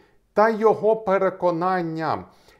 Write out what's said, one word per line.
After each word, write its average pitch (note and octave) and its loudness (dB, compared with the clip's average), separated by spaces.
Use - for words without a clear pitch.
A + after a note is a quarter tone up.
та G#3+ 4
його G#3+ 2
переконанням. F3 -2